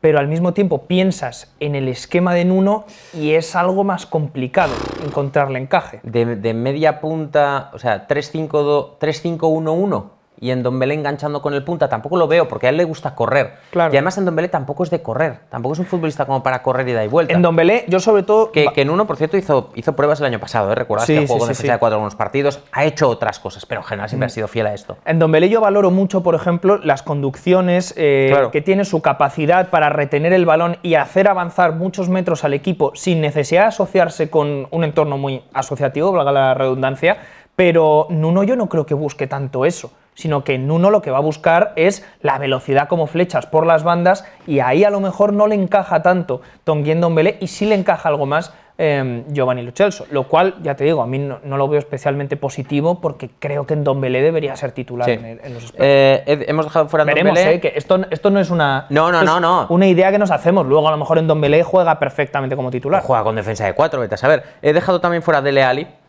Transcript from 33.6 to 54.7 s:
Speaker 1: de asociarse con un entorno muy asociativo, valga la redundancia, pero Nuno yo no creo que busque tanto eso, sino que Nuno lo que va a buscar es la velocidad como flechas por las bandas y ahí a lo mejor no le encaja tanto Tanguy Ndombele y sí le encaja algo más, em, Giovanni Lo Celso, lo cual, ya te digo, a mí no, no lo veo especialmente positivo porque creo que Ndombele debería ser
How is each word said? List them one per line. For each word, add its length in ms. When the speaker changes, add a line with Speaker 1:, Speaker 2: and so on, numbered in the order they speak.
Speaker 1:
de 60
asociarse 600
con 440
un 100
entorno 360
muy 260
asociativo, 560
valga 220
la 220
redundancia, 640
pero 560
Nuno 320
yo 140
no 120
creo 180
que 80
busque 320
tanto 380
eso, 280
sino 300
que 140
Nuno 320
lo 120
que 80
va 80
a 40
buscar 540
es 300
la 180
velocidad 500
como 180
flechas 400
por 200
las 160
bandas 420
y 140
ahí 240
a 60
lo 100
mejor 320
no 140
le 80
encaja 480
tanto 400
Tanguy 300
Ndombele 460
y 80
sí 180
le 80
encaja 360
algo 160
más, 260
em, 540
Giovanni 300
Lo 100
Celso, 380
lo 140
cual, 380
ya 140
te 80
digo, 180
a 40
mí 120
no, 260
no 120
lo 120
veo 100
especialmente 580
positivo 640
porque 380
creo 280
que 100
Ndombele 460
debería 340
ser 160